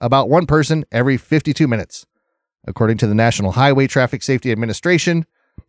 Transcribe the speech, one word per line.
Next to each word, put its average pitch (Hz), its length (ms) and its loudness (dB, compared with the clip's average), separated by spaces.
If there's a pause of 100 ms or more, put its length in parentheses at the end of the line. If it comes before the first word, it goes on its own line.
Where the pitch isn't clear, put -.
about 120 280 2
one 160 180 2
person 151 440 0
every 123 260 0
fifty-two 151 520 0
minutes. 110 360 -6 (600)
According 110 320 0
to 120 80 0
the 104 80 0
National 107 380 0
Highway 135 340 2
Traffic 127 360 -2
Safety 127 300 -2
Administration, 160 720 -2 (440)